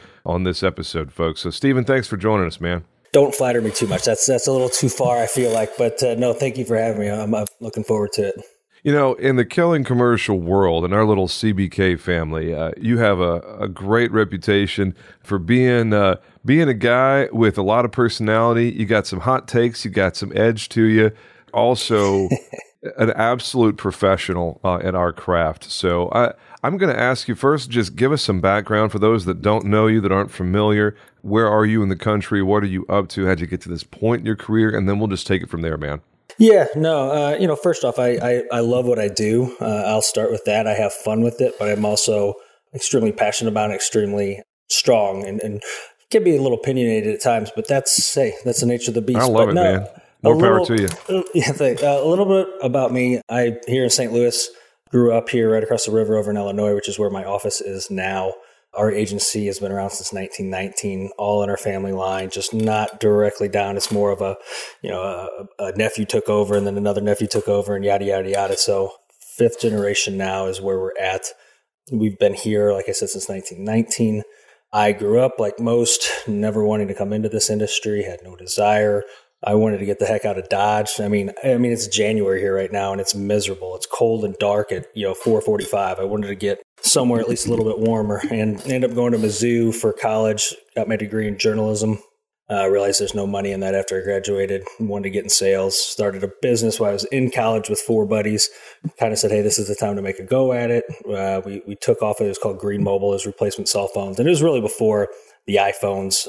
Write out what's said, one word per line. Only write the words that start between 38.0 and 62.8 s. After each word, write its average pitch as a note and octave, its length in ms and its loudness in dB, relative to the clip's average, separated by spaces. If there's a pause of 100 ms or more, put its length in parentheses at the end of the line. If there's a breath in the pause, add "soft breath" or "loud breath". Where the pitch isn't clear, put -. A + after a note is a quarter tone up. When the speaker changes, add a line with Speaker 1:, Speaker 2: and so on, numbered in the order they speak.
Speaker 2:
I, B2 300 0
I A#2+ 80 -2
love B2 260 2
what A#2+ 140 0
I G#2 80 0
do. A2 520 0
Uh, G#2+ 280 -2
I'll G#2+ 160 2
start G#2+ 260 0
with G#2+ 160 -4
that. G#2+ 220 2
I G#2+ 60 2
have G2+ 200 0
fun A2 280 -2
with A#2 200 0
it, B2 160 0
but G#2 120 -2
I'm G#2 140 0
also G#2 520 0 (400 loud breath)
extremely A2+ 360 0
passionate G#2+ 380 -2
about G#2+ 220 0
it, G2+ 40 -4
extremely G2+ 680 -2 (260)
strong, G2+ 560 2
and, G2 160 -6
and G#2 220 -6 (480 loud breath)
can G#3+ 120 4
be F3 120 4
a C3+ 60 2
little B2 180 0
opinionated A2 560 0
at - 80 -8
times, A2+ 320 0
but A2 120 -4
that's, - 460 0
hey, B2 200 2 (120)
that's B2 140 -2
the A#2+ 80 2
nature A#2+ 240 -2
of G#2+ 40 -2
the A#2 60 0
beast. A#2 180 0
Speaker 1:
I A#2+ 40 4
love A2+ 240 4
Speaker 2:
But - 20 2
Speaker 1:
it, - 40 0
Speaker 2:
no, F3+ 100 4
Speaker 1:
man. F#2+ 180 2
Speaker 2:
a G2 80 -10 (340 soft breath)
Speaker 1:
More D3+ 140 6
power F#3+ 220 6
Speaker 2:
little, A#2 180 2
Speaker 1:
to G#2+ 60 2
you. G2 340 -2
Speaker 2:
uh, F3+ 60 -2 (100)
yeah, D#3 200 2
thanks. C3 280 0
Uh, C#3+ 220 2
a - 20 2
little F#3 200 2
bit F#3+ 220 2 (140)
about B2+ 300 0
me. B2 280 2 (100)
I, A#2+ 360 0
here B2+ 200 2
in A#2+ 40 2
Saint A#2+ 220 0
Louis, A#2+ 380 2 (420 soft breath)
grew A#2+ 220 6
up A2+ 160 0
here A2+ 220 2
right A2 120 2
across G#2+ 220 -2
the A2 60 -4
river G#2+ 260 2
over G#2 120 -2
in G#2 80 -2
Illinois, G2+ 380 0
which G2+ 140 -4
is G2+ 100 -6
where G#2 100 0
my F#2+ 140 -6
office G2+ 380 -4
is F#2+ 280 -8
now. F#2+ 440 -4 (400 soft breath)
Our G#2+ 180 0
agency G2+ 560 -2
has F#2+ 100 -4
been G2 140 -6
around G2 200 -4
since - 220 -10
nineteen F#2+ 380 -8
nineteen, F#2+ 640 -6
all G#2 240 0
in G2+ 80 -2
our G2 80 -2
family G2 360 -4
line, F#2+ 360 -4
just - 240 -8
not A2 460 -2